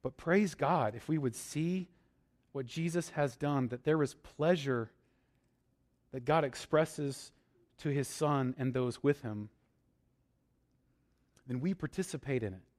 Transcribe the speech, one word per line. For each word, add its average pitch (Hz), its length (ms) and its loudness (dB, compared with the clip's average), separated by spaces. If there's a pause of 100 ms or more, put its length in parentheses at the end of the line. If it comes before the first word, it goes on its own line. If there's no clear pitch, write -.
But 131 140 -6
praise 185 400 4
God, 135 400 2
if - 140 -10
we 156 80 2
would 131 180 0
see 175 540 -4 (640)
what 135 120 -4
Jesus 165 440 -2
has 143 260 0
done, 143 320 0
that 123 160 -6
there 156 180 4
is 135 120 0
pleasure 139 800 0 (1200)
that 131 100 -8
God 151 220 4
expresses 147 880 -2 (460)
to 151 100 -4
his 139 180 0
Son 139 500 0
and 131 160 -2
those 123 300 -2
with 143 200 2
him, 107 260 -6 (2000)
then 123 120 -4
we 180 140 0
participate 139 680 -4
in 98 100 -4
it. 92 100 -16 (160)